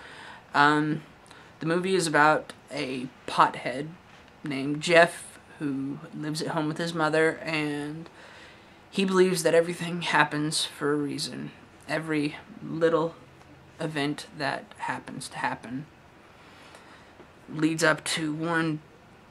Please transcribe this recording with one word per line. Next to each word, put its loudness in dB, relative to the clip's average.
Um, 4
the -6
movie 0
is 2
about 4
a -6
pothead 2
named -4
Jeff 4
who -4
lives -6
at -4
home -2
with -4
his -4
mother, 2
and -4
he 0
believes 4
that 4
everything 0
happens 0
for -4
a 2
reason. -6
Every -2
little 0
event -4
that -4
happens -8
to -14
happen -6
leads 0
up 2
to -4
one 0